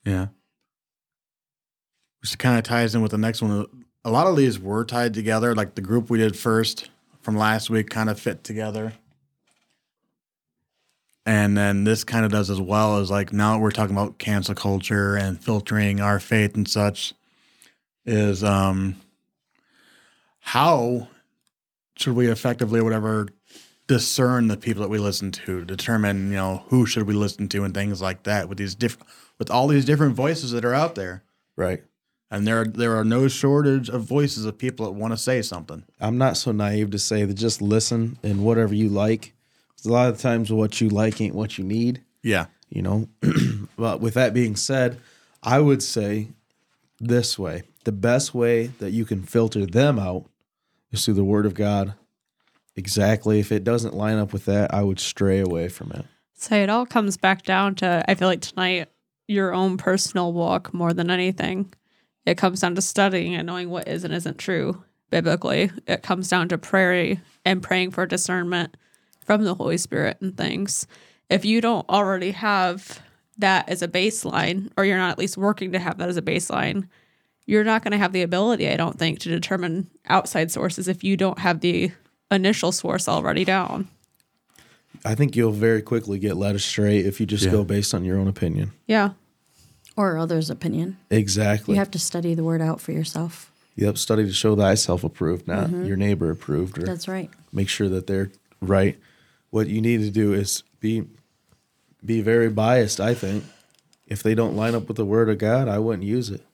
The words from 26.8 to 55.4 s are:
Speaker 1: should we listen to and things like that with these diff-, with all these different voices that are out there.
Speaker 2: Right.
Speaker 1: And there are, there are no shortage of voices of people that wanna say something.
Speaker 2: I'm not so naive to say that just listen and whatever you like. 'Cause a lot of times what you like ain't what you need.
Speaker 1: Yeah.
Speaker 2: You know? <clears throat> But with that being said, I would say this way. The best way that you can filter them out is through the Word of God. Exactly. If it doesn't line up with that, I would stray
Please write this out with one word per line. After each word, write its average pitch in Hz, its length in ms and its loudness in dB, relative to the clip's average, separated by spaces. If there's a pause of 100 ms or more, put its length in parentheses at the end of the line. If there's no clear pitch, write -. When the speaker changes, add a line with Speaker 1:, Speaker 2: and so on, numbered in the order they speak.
Speaker 1:
should 110 220 0
we 104 80 0
listen 101 340 -2
to 101 160 -2
and 92 80 -4
things 98 300 -2
like 95 220 -4
that 101 240 0
with 95 100 -10
these 95 160 -6
diff-, 113 240 -2 (400)
with - 120 -6
all 127 160 2
these 143 200 4
different 143 280 4
voices 139 360 -2
that 117 140 -4
are 120 100 2
out 165 200 0
there. 92 280 -8 (340)
Speaker 2:
Right. 92 260 -2 (480)
Speaker 1:
And 101 160 -2
there 113 160 2
are, - 40 0
there 113 300 0
are 110 80 0
no 123 240 2
shortage 139 600 2
of 117 140 -4
voices 135 420 -2
of 107 140 -6
people 127 260 -6
that 95 80 -6
wanna 110 240 -4
say 127 240 0
something. 82 440 -10 (160)
Speaker 2:
I'm 110 180 0
not 131 180 2
so - 160 -2
naive 104 380 0
to 101 80 -4
say 104 260 0
that 101 100 -2
just 110 280 -2
listen 113 600 0
and 101 220 0
whatever 113 300 2
you 107 160 2
like. 107 400 0 (460)
'Cause - 100 -10
a 113 60 2
lot 123 160 6
of 110 100 -2
times 113 320 0
what 110 300 0
you 113 80 4
like 107 320 0
ain't 107 140 -2
what 107 240 -4
you 92 60 -6
need. 117 380 -2 (200)
Speaker 1:
Yeah. 98 240 0 (240)
Speaker 2:
You 98 120 -6
know? 104 260 0 (140)
<clears throat> 143 60 4 (480)
But 110 240 -2
with 113 140 -2
that 123 180 4
being 113 240 2
said, 127 420 0 (440)
I 127 180 4
would 139 220 6
say 107 460 -2 (720)
this 120 380 0
way. 87 260 -6 (200)
The 110 80 -2
best 120 420 2
way 117 340 2 (100)
that 98 140 -6
you 113 120 0
can 98 200 -2
filter 110 420 2
them 123 320 4
out 92 260 -4 (680)
is 107 140 -4
through 107 100 2
the 98 100 4
Word 104 200 2
of 98 100 0
God. 104 400 0 (840)
Exactly. 104 640 2
If 101 120 -2
it 101 120 0
doesn't 117 300 0
line 107 220 -2
up 104 160 -2
with 98 140 -6
that, 101 260 2
I 101 100 0
would 95 180 0
stray 98 400 0